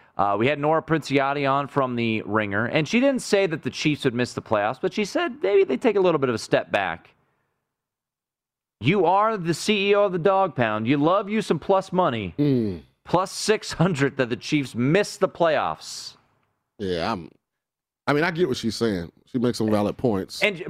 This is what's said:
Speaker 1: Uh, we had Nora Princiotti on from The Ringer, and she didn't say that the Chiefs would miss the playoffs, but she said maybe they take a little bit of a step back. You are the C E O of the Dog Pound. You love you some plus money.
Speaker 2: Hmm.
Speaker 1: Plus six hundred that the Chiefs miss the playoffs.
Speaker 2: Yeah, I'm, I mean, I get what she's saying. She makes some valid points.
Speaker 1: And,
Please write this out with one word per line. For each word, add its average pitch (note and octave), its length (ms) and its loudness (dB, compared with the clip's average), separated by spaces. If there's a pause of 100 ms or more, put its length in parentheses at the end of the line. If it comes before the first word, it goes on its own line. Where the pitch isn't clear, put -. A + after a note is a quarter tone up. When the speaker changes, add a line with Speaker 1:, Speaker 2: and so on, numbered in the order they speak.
(160)
Speaker 1:
Uh, G2+ 220 2
we A2+ 80 2
had C#3+ 140 0
Nora D#3 200 2
Princiotti C#3 720 0
on C#3 160 0
from C3 300 -2
The A2+ 280 0
Ringer, G#2 420 0
and D3+ 200 0
she A#3 140 2
didn't C4+ 220 2
say G3 260 2
that D#3 160 -6
the B2+ 60 -4
Chiefs - 340 -2
would B2 100 2
miss B2 180 -2
the - 100 -8
playoffs, G#2+ 380 0
but F#3 120 -2
she G#3+ 120 -2
said D4 380 -4
maybe G4 220 4
they B3+ 120 -2
take G#3+ 200 2
a G3 40 2
little E3+ 200 4
bit C3 80 0
of A2+ 80 0
a - 20 -4
step - 320 -2
back. F#2 440 -2 (1700)
You E3 260 2
are G#3 300 2
the E3+ 180 -2
C G3+ 360 0
E G3+ 60 6
O G3+ 80 4
of F#3+ 80 0
the F3+ 80 -2
Dog F#3+ 340 2
Pound. A2 320 0
You C#3 100 2
love F#3 320 2
you G#3+ 140 -2
some E3+ 160 0
plus F#3+ 340 0
money. B2 440 0
Speaker 2:
Hmm. B2 400 0 (280)
Speaker 1:
Plus F#3 280 0
six - 400 -2
hundred C#3+ 460 0
that B2+ 100 0
the A#2 80 -2
Chiefs C3 400 -4
miss D#3+ 400 0
the - 120 0
playoffs. B2 880 -4 (640)
Speaker 2:
Yeah, F#2 320 -4
I'm, F#2 180 -8 (800)
I C#3 60 0
mean, D3 100 2
I F3 80 0
get E3 160 0
what B2+ 100 -2
she's A2+ 200 -4
saying. F#2+ 340 -2 (160)
She - 100 -8
makes A#2+ 220 0
some A2 120 0
valid G#2 280 2
points. G2+ 440 -2
Speaker 1:
And, F3+ 260 -2